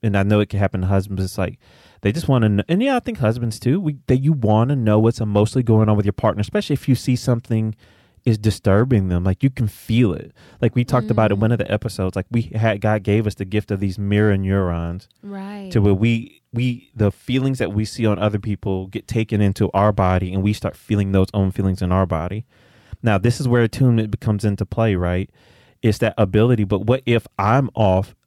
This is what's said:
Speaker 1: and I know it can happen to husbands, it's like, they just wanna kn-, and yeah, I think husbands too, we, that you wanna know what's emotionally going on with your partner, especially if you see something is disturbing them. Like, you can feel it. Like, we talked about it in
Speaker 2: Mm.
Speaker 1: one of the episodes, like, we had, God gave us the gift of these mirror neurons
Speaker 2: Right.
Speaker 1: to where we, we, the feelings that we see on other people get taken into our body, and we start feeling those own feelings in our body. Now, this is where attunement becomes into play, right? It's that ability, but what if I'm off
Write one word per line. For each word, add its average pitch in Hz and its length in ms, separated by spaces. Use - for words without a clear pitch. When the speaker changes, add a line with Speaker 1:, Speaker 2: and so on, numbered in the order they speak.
Speaker 1:
and 101 100
I 98 60
know 104 180
it 104 80
can 101 100
happen 98 240
to 92 40
husbands, 95 360
it's 92 160
like, 92 200
they 101 100
just - 160
wanna 120 200
kn-, 104 200
and 185 140
yeah, 269 140
I 240 40
think 226 180
husbands 117 400
too, 147 220
we, 151 160
that 127 120
you 143 140
wanna 117 440
know 107 220
what's 113 220
emotionally 107 440
going 110 240
on 107 80
with 101 100
your 101 60
partner, 104 280
especially - 340
if - 140
you 135 60
see 123 220
something 113 580
is 110 140
disturbing 104 720
them. 87 140
Like, 92 220
you 135 60
can 117 180
feel 110 440
it. - 200
Like, 120 140
we 123 100
talked 113 280
about 107 180
it 101 40
in 98 40
Speaker 2:
Mm. 104 40
Speaker 1:
one 110 100
of 113 60
the - 120
episodes, 101 460
like, 92 140
we 117 120
had, 107 380
God 107 240
gave 107 220
us 101 100
the 101 80
gift 101 260
of 98 80
these 98 220
mirror 101 360
neurons 90 720
Speaker 2:
Right. 196 480
Speaker 1:
to 113 100
where 98 140
we, 113 480
we, 120 420
the 104 180
feelings 131 460
that 101 140
we 107 120
see 113 200
on 104 140
other 104 220
people 98 480
get - 180
taken 110 340
into 101 320
our 101 200
body, 92 420
and 95 80
we 104 100
start 107 240
feeling 101 360
those 95 220
own 98 180
feelings 95 300
in 90 100
our 95 140
body. 87 380
Now, 110 160
this 113 240
is 139 60
where 120 160
attunement 113 480
becomes 104 340
into 101 220
play, 113 300
right? 90 340
It's 110 160
that 110 200
ability, 107 460
but 98 220
what 127 200
if 117 220
I'm 113 380
off 95 400